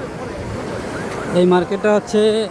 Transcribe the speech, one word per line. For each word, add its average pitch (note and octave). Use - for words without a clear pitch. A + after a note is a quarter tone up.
এই F3+
মার্কেটটা F3+
হচ্ছে, G#3+